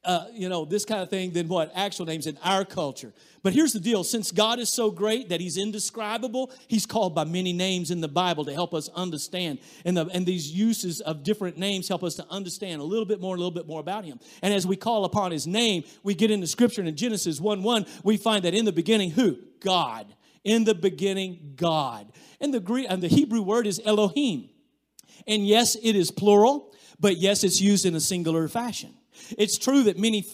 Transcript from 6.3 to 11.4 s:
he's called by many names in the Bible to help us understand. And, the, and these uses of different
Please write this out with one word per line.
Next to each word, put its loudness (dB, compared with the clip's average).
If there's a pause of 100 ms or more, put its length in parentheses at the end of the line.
he's 2
called -2
by 0
many -2
names 0
in -2
the -4
Bible 0
to -8
help -4
us -4
understand. -6 (260)
And, 0
the, 0
and -4
these -2
uses -2
of -6
different -4